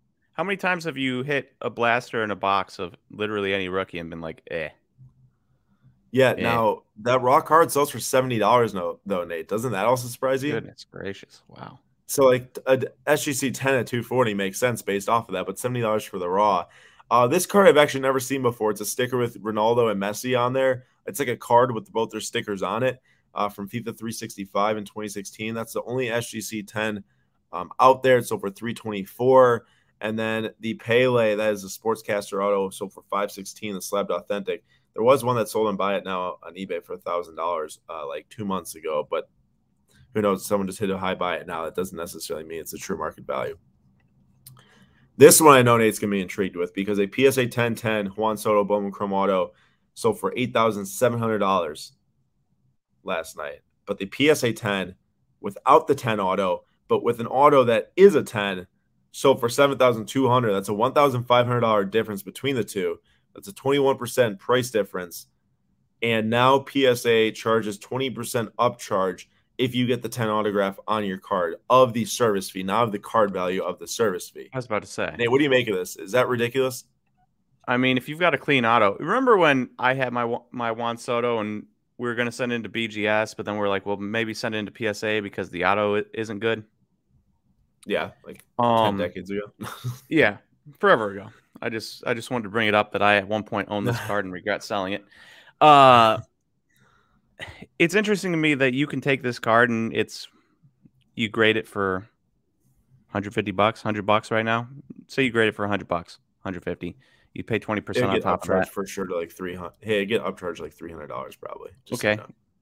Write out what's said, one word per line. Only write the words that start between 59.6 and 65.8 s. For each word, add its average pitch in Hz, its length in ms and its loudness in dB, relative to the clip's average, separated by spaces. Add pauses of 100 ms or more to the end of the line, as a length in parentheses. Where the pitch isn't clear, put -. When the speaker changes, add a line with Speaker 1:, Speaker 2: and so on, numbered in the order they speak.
Speaker 2:
thousand 120 300 2
two 131 220 0
hundred. 120 240 2
That's 98 160 -2
a 110 60 -2
one 120 200 0
thousand 131 300 2
five 123 220 4
hundred 120 140 0
dollar 110 240 2
difference 104 380 -2
between 131 340 -6
the 110 80 -2
two. 87 340 -4 (360)
That's - 140 -18
a 98 40 -14
twenty-one 135 460 0
percent 120 400 0
price 123 320 0
difference. 95 560 -4 (720)